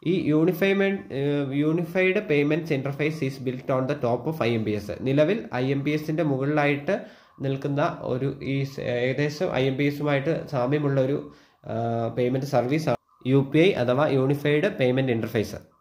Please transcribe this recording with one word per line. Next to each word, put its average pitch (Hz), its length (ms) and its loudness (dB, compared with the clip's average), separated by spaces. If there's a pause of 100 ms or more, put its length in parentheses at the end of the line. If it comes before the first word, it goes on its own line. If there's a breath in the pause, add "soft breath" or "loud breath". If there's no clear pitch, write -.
ഈ 156 80 0 (200)
യൂണിഫൈമെന്റ്, 196 680 2 (200)
ഏഹ്, 143 260 0 (240)
unified 180 480 0 (120)
payments 156 460 2
interface 139 420 -2 (100)
is 135 180 -6
built 127 320 -6
on 131 120 0
the 143 140 0
top 120 180 0 (100)
of 160 140 -6
ഐ 117 120 2
എം 113 100 0
പി 107 120 0
എസ്. 95 140 -8 (140)
നിലവിൽ 151 320 4 (220)
ഐ 131 120 0
എം 139 120 -2
പി 147 100 0
എസിൻ്റെ 156 340 -2
മുകളിലായിട്ട് 143 680 0 (500 loud breath)
നിൽക്കുന്ന 139 360 -2 (300)
ഒരു 131 180 -2 (240)
ഈ - 20 0 (140)
സ-, - 100 -12 (260)
ഏകദേശം 147 440 -2 (100)
ഐ 131 120 2
എം 131 80 -2
പി 143 100 2
എസുമായിട്ട് 143 440 0 (180)
സാമ്യമുള്ള 139 560 0
ഒരു, 143 100 -2 (560 loud breath)
ഏഹ്, 117 340 -2 (100)
പേയ്മെന്റ് 131 360 0
സർവീസാണ് 127 460 2 (320)
യു 135 80 6 (120)
പി 156 140 4
ഐ - 20 6 (140)
അഥവാ 123 240 2 (120)
യൂണിഫൈഡ് 147 520 2 (100)
പേയ്മെന്റ് 127 360 2
ഇന്റർഫേസ്. 110 440 -2 (220)